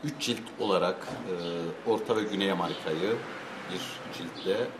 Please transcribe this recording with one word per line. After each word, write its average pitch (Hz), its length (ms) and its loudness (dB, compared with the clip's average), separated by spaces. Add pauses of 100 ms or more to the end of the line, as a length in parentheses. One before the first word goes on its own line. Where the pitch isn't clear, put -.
üç 147 160 -2
cilt 120 200 0 (200)
olarak, 92 480 4 (760)
e, 117 40 4
Orta 110 260 4
ve 107 60 4
Güney 98 300 2
Amerika'yı 87 640 0 (560)
bir 92 80 -4 (380)
ciltle - 480 0 (140)